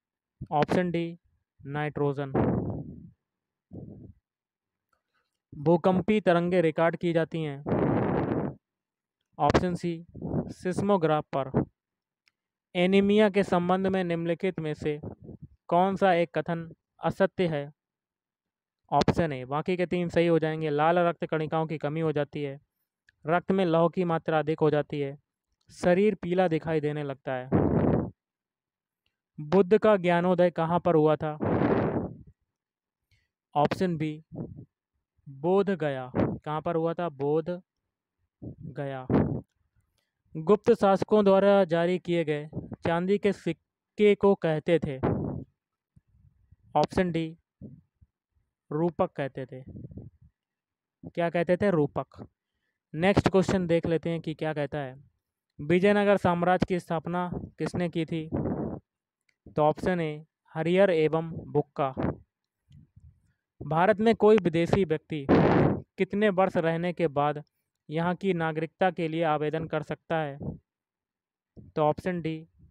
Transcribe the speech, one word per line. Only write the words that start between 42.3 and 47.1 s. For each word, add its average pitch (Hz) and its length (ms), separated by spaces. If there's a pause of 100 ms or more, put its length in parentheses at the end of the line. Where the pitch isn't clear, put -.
चांदी 180 320
के 202 140
सिक्के - 800
को 196 220
कहते 160 420
थे? 143 200 (1800)
ऑप्शन 175 380